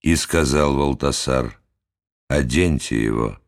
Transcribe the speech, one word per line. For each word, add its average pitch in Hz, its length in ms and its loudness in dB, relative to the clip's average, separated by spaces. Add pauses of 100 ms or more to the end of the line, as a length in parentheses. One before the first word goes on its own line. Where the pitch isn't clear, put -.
И 82 140 2
сказал 73 600 0
Валтасар: 67 840 -2 (680)
«Оденьте 69 720 0
его». 55 360 -2 (100)